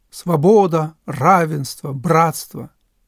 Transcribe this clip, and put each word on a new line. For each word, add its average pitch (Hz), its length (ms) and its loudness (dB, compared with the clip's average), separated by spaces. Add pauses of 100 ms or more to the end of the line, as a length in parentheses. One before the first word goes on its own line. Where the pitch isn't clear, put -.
«Свобода, 165 880 0 (100)
равенство, 151 880 -2
братство». 160 800 -2 (360)